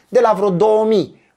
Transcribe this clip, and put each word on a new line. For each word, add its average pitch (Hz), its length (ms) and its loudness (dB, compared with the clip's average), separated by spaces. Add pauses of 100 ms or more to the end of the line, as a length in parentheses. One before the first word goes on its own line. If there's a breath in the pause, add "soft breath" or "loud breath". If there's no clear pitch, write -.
de 247 100 0
la 220 160 2
vreo 196 140 -2
două 214 360 0
mii, 202 360 -4 (160 soft breath)